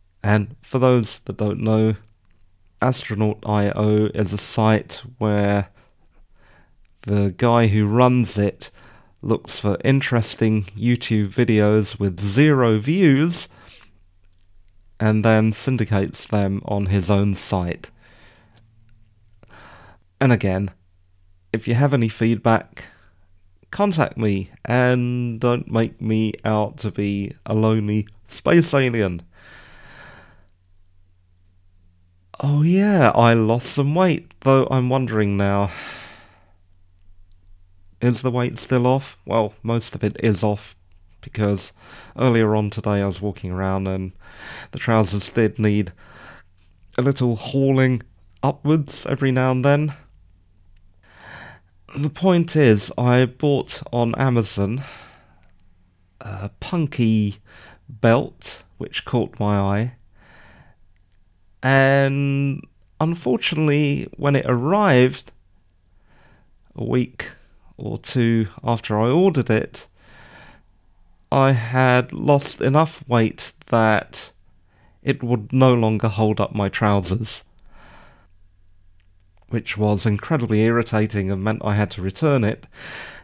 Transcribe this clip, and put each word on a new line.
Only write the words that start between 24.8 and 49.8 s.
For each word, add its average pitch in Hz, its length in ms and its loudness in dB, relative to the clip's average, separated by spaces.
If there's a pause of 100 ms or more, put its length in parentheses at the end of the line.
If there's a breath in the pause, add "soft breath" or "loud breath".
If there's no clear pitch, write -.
don't 123 280 -2
make 113 320 -2
me 110 320 0 (120)
out 107 320 -2
to 107 120 -6
be 101 460 -4 (100)
a 107 80 -4
lonely 107 540 0 (160)
space - 500 0
alien. 113 500 0 (3250 loud breath)
Oh 143 220 0
yeah, 180 520 4
I 117 200 6
lost 113 380 2
some 143 220 -2
weight, 180 380 0 (100)
though 135 300 4
I'm 127 160 0
wondering 113 480 0
now, 101 340 0 (2250 loud breath)
is 120 220 0
the 127 80 -2
weight 123 300 -4
still 127 260 0
off? 131 400 0
Well, 107 380 -2
most 113 320 -4
of - 80 -6
it 104 160 -2
is 104 240 0
off, 104 320 -4 (460)
because 101 520 -2 (420 loud breath)
earlier 113 400 2
on 104 140 0
today 101 320 -2
I 101 60 -2
was 90 120 -6
walking 95 320 -8
around 95 360 -4
and 95 240 -6 (580 loud breath)
the - 80 -12
trousers 104 520 0
did 110 280 0
need 104 340 0 (1040 loud breath)
a 127 60 0
little 127 340 0
hauling 131 680 0 (400)
upwards 147 640 -2
every 135 240 0
now 127 180 2
and 131 160 0
then. 143 300 2 (2000 loud breath)